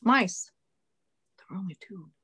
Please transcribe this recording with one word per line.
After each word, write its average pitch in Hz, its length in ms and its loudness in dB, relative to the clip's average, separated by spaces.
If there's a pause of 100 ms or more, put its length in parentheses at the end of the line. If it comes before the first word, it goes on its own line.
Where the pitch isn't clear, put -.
Mice. 233 480 2 (880)
There - 120 -20
were 190 100 -10
only 180 200 -8
two. 170 300 -18 (120)